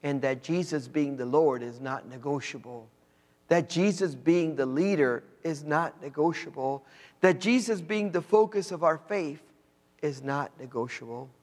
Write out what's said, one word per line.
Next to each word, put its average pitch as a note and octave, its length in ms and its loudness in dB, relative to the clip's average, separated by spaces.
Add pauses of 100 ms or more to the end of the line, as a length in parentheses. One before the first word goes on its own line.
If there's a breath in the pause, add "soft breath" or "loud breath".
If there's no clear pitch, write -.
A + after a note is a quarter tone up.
and C#3+ 180 -2
that C3 220 -2
Jesus D#3+ 460 -2
being C#3 260 0
the B2+ 100 -4
Lord C3 380 4
is A#2+ 160 -10
not C3 300 -6
negotiable, B2 800 -8 (580 soft breath)
that E3 220 4
Jesus F#3 460 2
being D#3+ 420 2
the C3+ 80 2
leader C#3 580 2 (200)
is D3+ 200 -4
not D3+ 380 -2
negotiable, C#3 840 -2 (380 loud breath)
that F#3 180 6
Jesus A3 400 2
being G3+ 320 -2
the E3+ 100 0
focus G#3 480 2
of E3+ 140 -6
our D#3+ 140 4
faith D#3 440 -6 (600)
is C#3 200 -4
not C#3 380 -4
negotiable. B2 720 -8 (140)